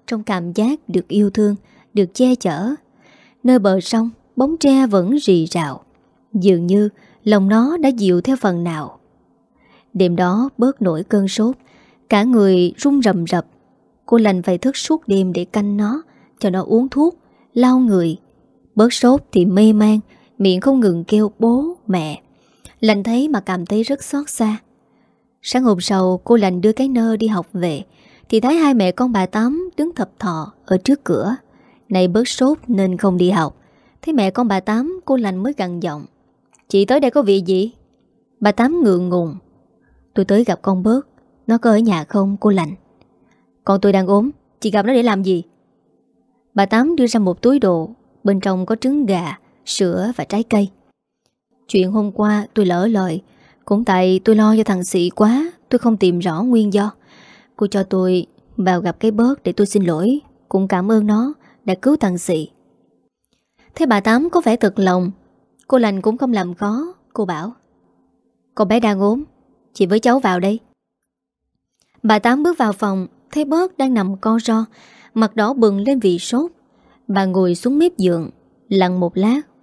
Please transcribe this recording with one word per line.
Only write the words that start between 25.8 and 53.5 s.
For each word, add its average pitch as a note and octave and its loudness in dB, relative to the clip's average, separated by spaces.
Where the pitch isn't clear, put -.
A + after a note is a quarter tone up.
sau, F#3 0
cô A#3 4
Lành F#3 0
đưa G#3+ 2
cái C4 -2
Nơ A3+ -2
đi A3 -2
học G3+ -2
về, E3+ -6
thì D3 2
thấy C4 2
hai D4 4
mẹ F#3+ 2
con B3 -2
bà F#3+ 0
Tám C4 -2
đứng E4 -4
thập - -8
thò E3 -8
ở F#3 0
trước C#4 0
cửa. E3+ -2
Nay F#3 2
Bớt G#3+ 0
sốt C#4 0
nên F#3+ 0
không F#3+ 0
đi F3+ 2
học. E3 -2
Thấy D#4+ -4
mẹ G3 0
con A#3+ -2
bà G3 0
Tám, B3+ -4
cô C4+ 0
Lành G3 -4
mới C4+ -4
gằn F3 -8
giọng: D3+ -8
"Chị G3 2
tới C4 2
đây C4 2
có C#4+ 2
việc G3 2
gì?" F#3+ -2
Bà G#3 2
Tám C#4+ 0
ngượng F3+ 2
ngùng: F3 -2
"Tôi G3 0
tới G#3 2
gặp F#3+ -4
con F#3 -2
Bớt, A#3 0
nó A3+ 2
có A#3 2
ở G#3+ 4
nhà G3 0
không G3 -2
cô G#3+ 2
Lành?" F#3+ 0
"Con G3 2
tôi G3+ 2
đang F#3+ 2
ốm, G3+ 2
chị A3 -4
gặp G3+ 0
nó B3 0
để A#3+ 4
làm G#3 0
gì?" F3+ 0
Bà G3+ 2
Tám B3+ 0
đưa B3 2
ra A3+ -2
một F3+ -2
túi C4+ 4
đồ, F3+ 0
bên G3 0
trong F#3 -4
có F3+ -4
trứng C#4 -2
gà, F3 -4
sữa F#3 -2
và D3+ -8
trái G#3 -4
cây. G3+ 0
"Chuyện F#3 0
hôm G#3 -2
qua G#3 -2
tôi G#3 2
lỡ F3+ 0
lời, F#3+ -2